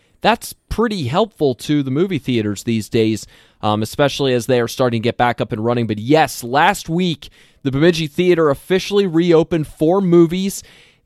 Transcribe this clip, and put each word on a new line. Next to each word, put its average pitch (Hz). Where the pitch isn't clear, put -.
that's 220
pretty 208
helpful 147
to 147
the 135
movie 170
theaters 104
these 113
days, 110
um, 107
especially 135
as 117
they 123
are 117
starting 117
to 107
get 117
back 120
up 117
and 107
running. 120
But 104
yes, 139
last 156
week, 170
the 135
Bemidji 160
Theater 170
officially 190
reopened 165
for 175
movies, 175